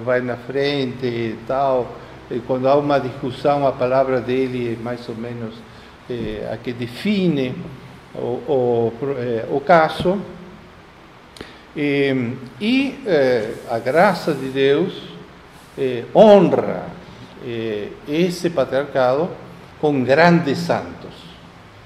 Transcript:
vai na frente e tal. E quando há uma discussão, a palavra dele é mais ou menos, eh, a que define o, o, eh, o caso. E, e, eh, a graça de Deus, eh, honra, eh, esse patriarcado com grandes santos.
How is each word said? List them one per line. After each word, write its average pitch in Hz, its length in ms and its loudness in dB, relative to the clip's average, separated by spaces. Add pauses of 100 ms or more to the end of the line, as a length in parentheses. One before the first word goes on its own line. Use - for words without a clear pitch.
vai 127 160 2
na 123 160 -4
frente 131 680 -4
e 117 400 -4
tal. 131 400 0 (440)
E 131 100 -4
quando 127 280 0
há 139 80 6
uma 147 220 2
discussão, 135 680 -2
a 127 60 2
palavra 131 480 2
dele 123 580 -2
é 117 40 -12
mais 120 260 -8
ou 120 60 -8
menos, 117 400 -10 (540)
eh, 113 440 -6
a 110 40 -6
que 123 160 -8
define 139 840 -2 (600)
o, - 40 -10 (300)
o, 120 440 2 (260)
eh, 120 320 -4
o - 100 0
caso. 175 580 4 (1600)
E, 139 560 0 (280)
e, 254 460 0
eh, 127 480 2 (160)
a 117 80 -2
graça 160 560 2
de 135 140 -6
Deus, 139 440 2 (840)
eh, 127 340 -2
honra, 170 760 6 (600)
eh, 110 440 -6 (180)
esse 175 420 0
patriarcado 135 800 0 (500)
com 147 220 2
grandes 143 560 4
santos. 87 560 -4 (720)